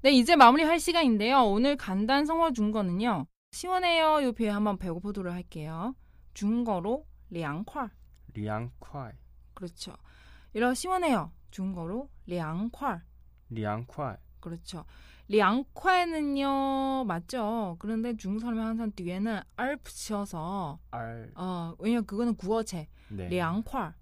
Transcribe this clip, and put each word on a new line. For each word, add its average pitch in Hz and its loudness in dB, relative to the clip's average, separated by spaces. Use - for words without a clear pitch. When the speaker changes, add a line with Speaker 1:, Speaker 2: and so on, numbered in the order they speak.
Speaker 1:
네, 269 8
이제 269 8
마무리할 302 10
시간인데요. 269 4
오늘 233 4
간단 226 0
성어 330 2
중거는요. 208 0
시원해요. 339 2
요 247 2
표현 214 0
한번 208 0
배워보도록 180 -6
할게요. 170 -8
중거로 220 -2
凉快. 170 -6
Speaker 2:
凉 107 -6
快. 131 -14
Speaker 1:
그렇죠. - -14
이런 247 2
시원해요. 339 0
중거로 190 -6
凉快. 175 -4
Speaker 2:
凉 110 -4
快. 127 -8
Speaker 1:
그렇죠. 165 -12
凉快는요, 269 2
맞죠? 208 -4
그런데 226 -4
중국 208 -6
사람이 233 -4
항상 226 -2
뒤에는 190 -4
알 262 -2
붙여서, 185 -6
Speaker 2:
알. 117 -8
Speaker 1:
어, 175 -6
왜냐면 226 0
그거는 226 -2
구어체. 185 -4
Speaker 2:
네. 180 -6
Speaker 1:
凉 175 0
快. 214 -6